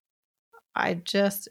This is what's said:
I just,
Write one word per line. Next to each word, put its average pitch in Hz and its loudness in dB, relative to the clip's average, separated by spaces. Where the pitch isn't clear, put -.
I - 0
just, 202 0